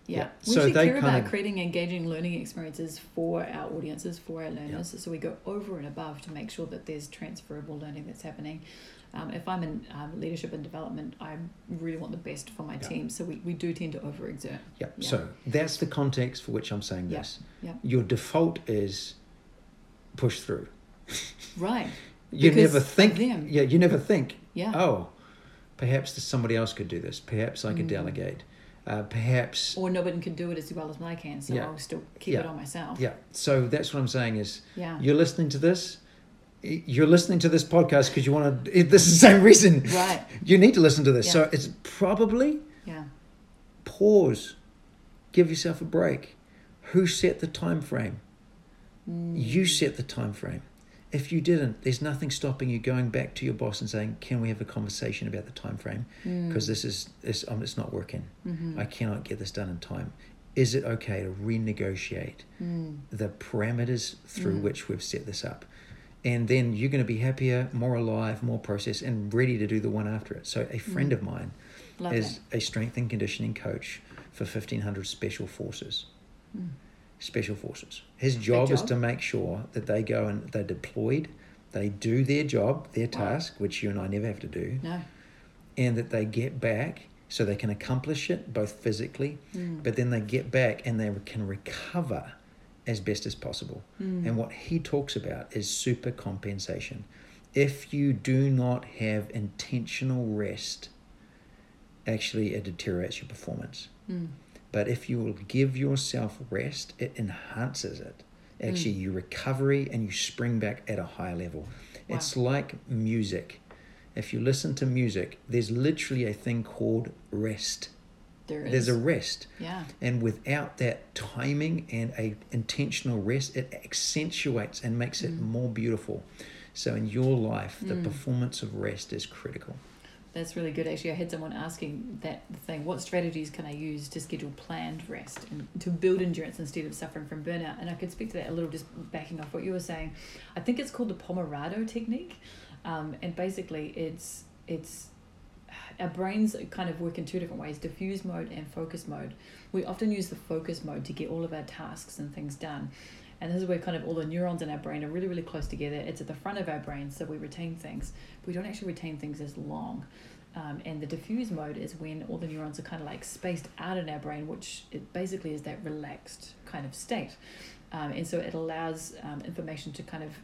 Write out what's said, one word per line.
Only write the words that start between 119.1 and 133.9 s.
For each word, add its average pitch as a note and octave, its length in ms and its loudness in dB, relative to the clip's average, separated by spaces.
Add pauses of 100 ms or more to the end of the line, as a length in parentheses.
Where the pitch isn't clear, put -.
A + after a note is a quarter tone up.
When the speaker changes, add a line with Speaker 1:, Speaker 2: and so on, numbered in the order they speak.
Speaker 1:
Yeah. E3+ 260 -8 (160)
Speaker 2:
And B2 200 0
without C3+ 560 -2
that - 380 -4
timing C#3+ 760 -2
and A2+ 260 -2
a A2 180 -2 (160)
intentional A#2 680 -2
rest, B2+ 360 0
it C3 160 -4 (100)
accentuates - 1000 -2
and A#2 160 0
makes B2 240 -2
it - 80 -2
Speaker 1:
Mm. E3 100 -4
Speaker 2:
more A#2 280 0
beautiful. A2+ 540 -2 (500)
So A#2 220 -2
in A2 120 0
your B2+ 280 4
life, G#2+ 460 -2
the F#3+ 140 -2
Speaker 1:
Mm. F3 80 -2
Speaker 2:
performance C3 580 -2
of G#2 140 -6
rest G2+ 380 -6
is - 120 -6
critical. - 500 -12 (580)
Speaker 1:
That's E3 240 -8
really D#3+ 140 -2
good. D#3+ 140 -2
Actually, D#3 260 -4
I D#3 40 -4
had E3+ 160 -4
someone D#3 220 -8
asking D3+ 680 -8
that D3+ 220 -8 (240)
thing, D#3 160 -6
"What F3 180 -4
strategies E3 480 -2
can D#3 160 -10
I D3 60 -10
use D3 380 -8